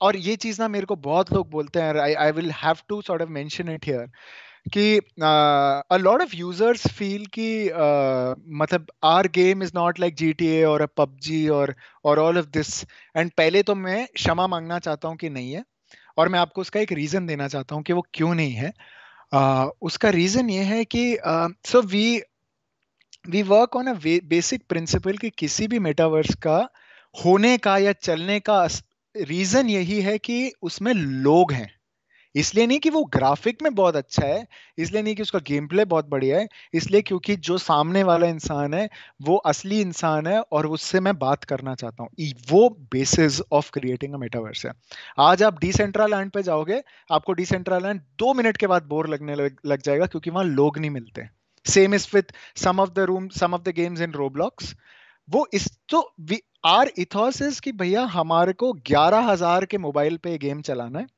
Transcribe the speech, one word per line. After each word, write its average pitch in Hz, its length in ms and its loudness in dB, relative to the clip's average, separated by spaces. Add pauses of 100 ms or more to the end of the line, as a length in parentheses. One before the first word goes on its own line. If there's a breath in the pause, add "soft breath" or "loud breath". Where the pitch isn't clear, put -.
और 196 140 2
ये 196 200 -4
चीज़ 214 260 -6
ना 226 60 -2
मेरे 202 180 -4
को 202 100 -4
बहुत 156 380 -2
लोग 175 160 -2
बोलते 156 320 -6
हैं, 156 120 0
I, 151 400 2
I 156 40 -4
will 165 160 -4 (120)
have 160 160 0 (100)
to 208 180 -8
sort 170 120 -2
of 165 80 -8
mention 151 360 -8
it 160 200 -10
here, 123 240 -4 (680 loud breath)
कि, 208 220 4
uh, 147 1000 2
a 190 80 -4
lot 277 180 4
of 202 100 -10 (100)
users 214 420 0
feel 202 400 -6 (120)
कि, 220 280 -2
uh, 139 800 0
मतलब, 156 380 -2 (200)
our 180 220 4
game 185 360 2
is 170 120 -6
not 175 240 0
like 175 220 0
G 160 200 2
T - 0 -
A 160 240 4
or 151 140 4
a 151 100 0 (100)
pub 143 100 2 (180)
G 156 220 -2
or, 143 240 0 (320 soft breath)
or 147 120 4
all 165 280 2
of 147 120 -20
this। - 280 -6 (320 soft breath)
And 170 160 -2
पहले 170 300 4
तो 202 120 0
मैं 185 400 -6
क्षमा 175 320 0
मांगना 170 320 -4
चाहता 160 280 -6
हूँ 165 80 -8
कि 160 140 -8
नहीं 131 220 -10
है, 190 120 -10 (540 soft breath)
और 165 120 6
मैं 180 100 2
आपको 175 220 0
उसका 202 180 -4
एक 214 120 -2
रीजन 175 360 -4
देना 143 200 -4
चाहता 139 280 -8
हूँ 151 80 -6
कि 170 100 -2
वो 175 200 -2
क्यों 165 220 0
नहीं 151 180 0
है। 135 200 -6 (600 soft breath)
Uh, 135 360 4 (120)
उसका 202 280 0
रीजन 196 400 2
ये 190 140 -2
है 220 220 -2
कि, 240 320 -2 (100)
uh, 165 220 0 (160)
so 247 200 4
we, 208 340 0 (1160)
we 208 140 2
work 233 320 4
on 254 140 -4
a - 0 - (100)
wa-, 170 180 2 (100)
basic 175 260 0 (140)
principle 185 460 -2
कि 226 100 -6
किसी 202 380 -4
भी 233 120 0
मेटावर्स 156 560 2
का 165 340 0 (560 soft breath)
होने 208 320 6
का 196 200 2
या 196 140 4
चलने 185 480 -2
का 202 240 4
अस-, - 200 -4 (340)
रीजन 190 520 0
यही 202 320 0
है 202 160 0
कि 240 340 -4 (100)
उसमें 196 320 -2
लोग 147 600 2
हैं। 117 260 -8 (560)
इसलिए 196 320 2
नहीं 269 120 2
कि 311 100 2
वो 302 140 0
ग्राफिक 143 580 0
में 294 140 -2
बहुत 180 200 2
अच्छा 143 300 -4
है, 180 220 -4 (300 soft breath)
इसलिए 170 240 -4
नहीं 214 140 -2
कि 208 60 -6
उसका 196 180 -4
गेम 147 280 -4
प्ले 190 180 2
बहुत 160 220 0
बढ़िया 139 320 0
है, 220 80 -4 (260 soft breath)
इसलिए 165 280 2
क्योंकि 202 340 -2
जो 175 220 -4
सामने 170 460 2
वाला 170 240 4
इंसान 147 460 -4
है, 208 160 -2 (320 loud breath)
वो 156 140 2
असली 196 460 0
इंसान 160 460 -2
है 208 140 0
और 156 240 -2
उससे 156 340 -2
मैं 185 200 0
बात 135 240 -2
करना 131 320 -6
चाहता 117 280 -12
हूँ। 113 60 -14 (100)
ई-, 151 140 -6 (180)
वो 196 440 4
basis 139 460 2 (120)
of 147 240 0
creating 135 380 -6
a 135 80 -8
metaverse 113 420 -10
है। 123 80 -10 (460 loud breath)
आज 180 240 6
आप 190 160 2
Decentraland 196 720 0
पे 202 120 -4
जाओगे, 180 400 -2 (280 soft breath)
आपको 160 220 0
Decentraland 185 680 -2 (200)
दो 254 140 2
मिनट 233 240 0
के 208 100 0
बाद 180 160 2
बोर 151 260 -4
लगने 147 260 -6
लग, 139 300 -2
लग 139 160 -2
जाएगा 147 240 0
क्योंकि 170 240 -6
वहाँ 185 160 -2
लोग 147 320 2
नहीं 151 140 -4
मिलते। 117 380 -12 (380)
Same 196 260 4
is 196 220 0
with 190 160 0 (260 loud breath)
some 185 220 0
of 196 100 2
the 185 200 -2
room, 185 280 -4
some 180 160 0
of 175 100 -4
the 180 160 -4
games 170 220 -4
in 165 140 -6
Roblox। 143 600 -6 (540 soft breath)
वो 247 240 2
इस, 185 240 -4 (120)
तो - 320 0
we, 170 160 -4 (300)
our 220 200 6 (120)
ethos 220 420 -2
is 285 180 -4
कि 269 120 -8
भैया 196 320 -2
हमारे 175 500 2
को 247 200 -2
ग्यारह 151 460 4
हजार 185 460 2
के 202 120 -6
मोबाइल 151 400 -2
पे 170 200 -6
गेम 143 240 -6
चलाना 127 380 -8
है, 262 80 -8 (100)